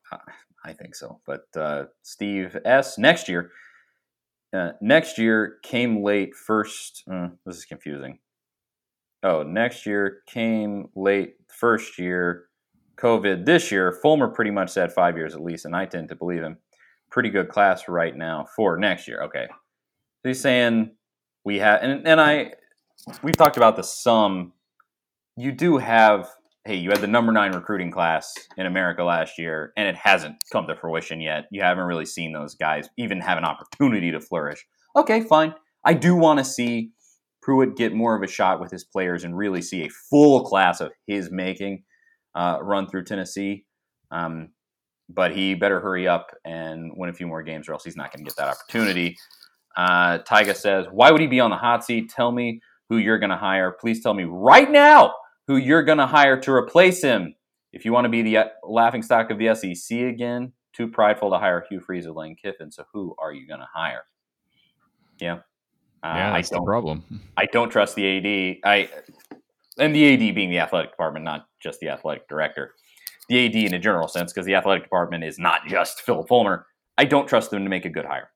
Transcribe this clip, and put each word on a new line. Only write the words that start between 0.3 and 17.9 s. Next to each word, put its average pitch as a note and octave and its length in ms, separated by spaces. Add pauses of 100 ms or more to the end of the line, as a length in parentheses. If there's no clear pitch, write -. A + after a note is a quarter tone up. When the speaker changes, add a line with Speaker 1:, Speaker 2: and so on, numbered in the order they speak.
Speaker 1:
I - 80
think - 220
so. - 320
But, C#2+ 200 (100)
uh, D2 280 (180)
Steve G2 640
S, C3 340
next E3 300
year, F2 220 (1000)
uh, F2 280
next C#3+ 380
year A2 440
came A#2+ 400
late G2+ 320
first. - 760
Uh, F2+ 180 (160)
this F2+ 120
is E2 80
confusing. C#2+ 540 (1040)
Oh, E2+ 200
next G#2+ 440
year G2+ 400
came G#2+ 680
late G2 400 (140)
first - 500
year. F2+ 500 (480)
covid G2 480
this E3+ 260
year. F#2 220
Fulmer D3+ 360
pretty A2 220
much G2 200
said F2 220
five F2 240
years D#2+ 180
at D2+ 80
least, E2 220
and D#2+ 120
I F#2+ 100
tend F2 220
to E2 80
believe E2+ 260
him. D#2+ 160 (520)
Pretty A#2+ 200
good F#2+ 180
class G2 400
right E2 280